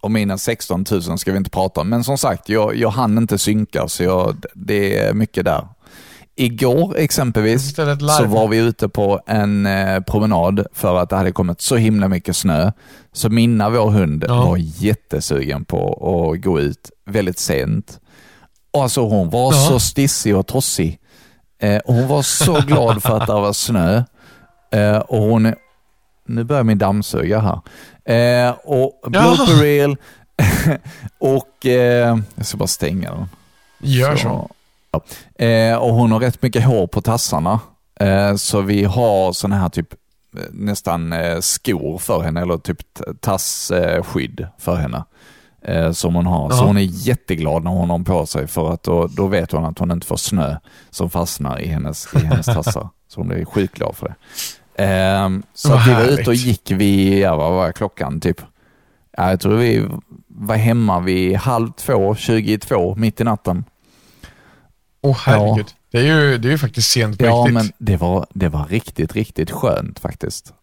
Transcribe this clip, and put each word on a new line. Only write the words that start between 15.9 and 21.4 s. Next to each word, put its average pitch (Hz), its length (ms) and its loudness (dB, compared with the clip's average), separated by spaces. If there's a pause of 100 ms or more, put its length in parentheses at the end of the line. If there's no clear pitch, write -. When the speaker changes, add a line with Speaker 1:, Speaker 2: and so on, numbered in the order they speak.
Speaker 1:
att 92 80 -8
gå 90 180 0
ut - 300 -4 (160)
väldigt 98 320 -2
sent. - 640 -4 (720)
Och 143 100 0
alltså, 123 260 0
hon 98 220 2
var 123 240 2
Speaker 2:
Ja. 143 40 4 (100)
Speaker 1:
så 131 120 4
stissig - 560 0
och 95 100 0
tossig. 87 520 -4 (640)